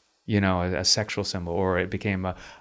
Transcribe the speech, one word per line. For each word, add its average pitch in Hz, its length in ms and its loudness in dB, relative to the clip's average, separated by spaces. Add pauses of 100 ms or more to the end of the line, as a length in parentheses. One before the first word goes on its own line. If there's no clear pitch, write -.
(260)
you 104 160 2
know, 92 200 2
a, 87 180 0
a 92 60 -2
sexual 104 380 0
symbol, 87 300 -4
or 92 260 2
it 92 100 0
became 95 360 -2
a, 92 100 -4 (260)